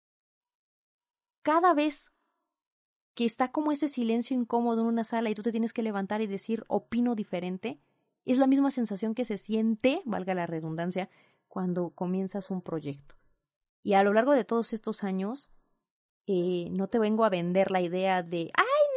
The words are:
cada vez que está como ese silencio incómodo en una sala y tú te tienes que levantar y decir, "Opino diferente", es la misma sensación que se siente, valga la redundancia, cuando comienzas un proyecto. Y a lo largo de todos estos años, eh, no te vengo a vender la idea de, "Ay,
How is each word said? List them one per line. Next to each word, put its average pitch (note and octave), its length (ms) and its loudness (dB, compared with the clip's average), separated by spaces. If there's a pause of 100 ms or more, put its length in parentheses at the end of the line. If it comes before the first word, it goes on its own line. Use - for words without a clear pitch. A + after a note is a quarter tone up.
(1400)
cada E4+ 320 4
vez D4 380 -2 (1040)
que A#3 100 0
está B3+ 260 -2
como D4+ 200 0
ese D4 160 0
silencio A#3+ 480 -2
incómodo A#3 460 0
en A3+ 60 2
una A#3 180 0
sala A3+ 240 -2
y G#3+ 60 -2
tú G#3+ 80 -8
te A3+ 80 0
tienes A3+ 200 -2
que A#3 120 -4
levantar G#3 380 -2
y A3 60 -2
decir, G#3 400 -6
"Opino A#3 480 0
diferente", F#3+ 640 -6 (460)
es B3+ 120 2
la C4+ 100 6
misma C#4 240 4
sensación A3 420 -4
que A#3+ 120 -4
se G#3 120 -4
siente, A3+ 680 0
valga F#3 280 -4
la F3 140 -2
redundancia, E3+ 640 -4 (400)
cuando F3+ 420 -2
comienzas F#3 580 -6
un F#3 120 -4
proyecto. D3 540 -8 (680)
Y G3+ 100 2
a G3 100 8
lo G3+ 100 4
largo A#3+ 180 4
de B3 140 6
todos A#3 260 0
estos A3 320 -6
años, G3 480 -4 (760)
eh, F3 460 0
no F#3+ 160 -2
te A#3 120 0
vengo A3 260 4
a G#3+ 40 2
vender F3+ 400 2
la F#3 120 2
idea F#3 420 0
de, E3+ 320 -4
"Ay, F#4+ 100 6 (320)